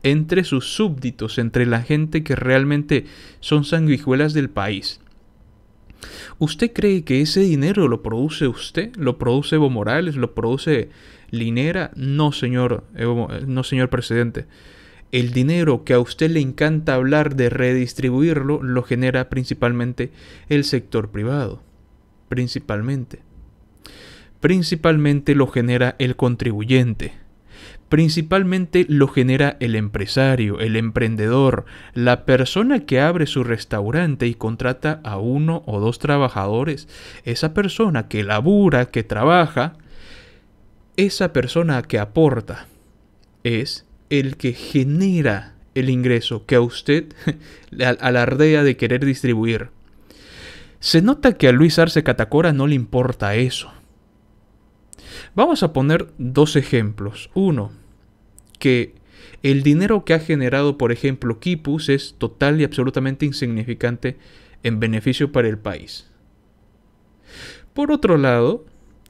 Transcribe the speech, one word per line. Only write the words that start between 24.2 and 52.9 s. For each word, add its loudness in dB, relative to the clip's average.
Principalmente 2
lo 4
genera 0
el -2
contribuyente. 0
Principalmente 2
lo 4
genera 2
el -2
empresario, 0
el -2
emprendedor, 0
la 0
persona 2
que 2
abre 0
su -4
restaurante -2
y -2
contrata -4
a -8
uno -2
o -4
dos 0
trabajadores. -2
Esa -4
persona 0
que -4
labura, 2
que 0
trabaja, 2
esa 0
persona 0
que -4
aporta, 0
es -4
el -2
que -4
genera 0
el 0
ingreso 0
que 2
a 8
usted -2
<laughs> -8
al-, 0
alardea 4
de 4
querer 0
distribuir. 0
Se 2
nota 4
que 4
a 8
Luis 4
Arce 2
Catacora 2
no 0
le 2
importa -2